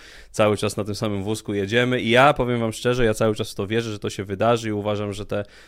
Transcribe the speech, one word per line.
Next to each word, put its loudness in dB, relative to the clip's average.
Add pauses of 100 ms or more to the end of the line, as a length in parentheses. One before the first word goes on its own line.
(320)
cały 4
czas -2
na -2
tym -6
samym -2
wózku -4
jedziemy 0
i 0
ja 8
powiem -2
wam -2
szczerze, 0
ja 4
cały 0
czas -6
w -16
to -4
wierzę, -2
że -8
to -6
się -8
wydarzy 0
i -2
uważam, -4
że -10
te, -4 (240)